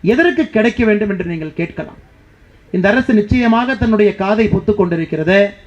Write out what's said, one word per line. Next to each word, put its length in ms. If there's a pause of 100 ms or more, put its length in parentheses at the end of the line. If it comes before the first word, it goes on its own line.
எதற்கு 480
கிடைக்க 340
வேண்டும் 260
என்று 140
நீங்கள் 360
கேட்கலாம். 420 (720)
இந்த 160
அரசு 260
நிச்சயமாக 600
தன்னுடைய 400
காதை 340
பொத்துக் 280
கொண்டிருக்கிறது. 640 (260)